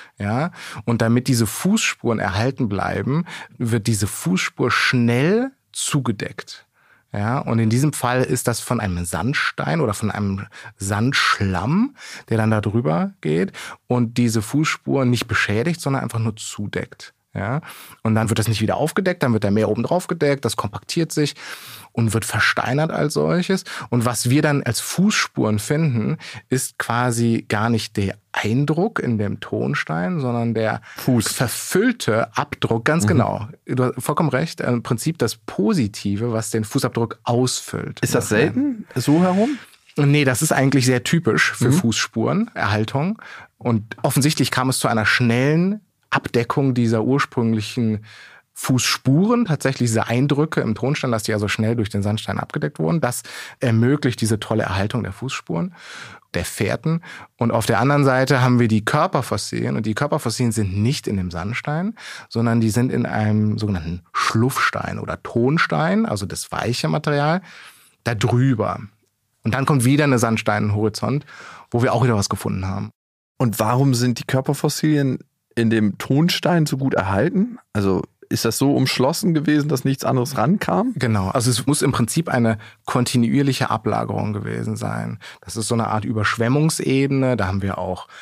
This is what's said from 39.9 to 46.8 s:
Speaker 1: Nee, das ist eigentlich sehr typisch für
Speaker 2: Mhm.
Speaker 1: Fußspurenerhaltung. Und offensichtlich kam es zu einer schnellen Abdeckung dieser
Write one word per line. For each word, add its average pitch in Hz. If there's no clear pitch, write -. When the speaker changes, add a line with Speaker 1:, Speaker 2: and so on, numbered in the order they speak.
Speaker 1:
Nee, 143
das 131
ist 156
eigentlich 139
sehr 123
typisch -
für 120
Speaker 2:
Mhm. 131
Speaker 1:
Fußspurenerhaltung. 131
Und 113
offensichtlich 143
kam 127
es 123
zu -
einer 110
schnellen 147
Abdeckung 131
dieser 113